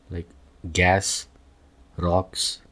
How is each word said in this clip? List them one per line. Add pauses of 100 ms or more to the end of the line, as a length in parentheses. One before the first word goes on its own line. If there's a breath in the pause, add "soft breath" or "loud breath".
(120)
like (400)
gas, (680)
rocks,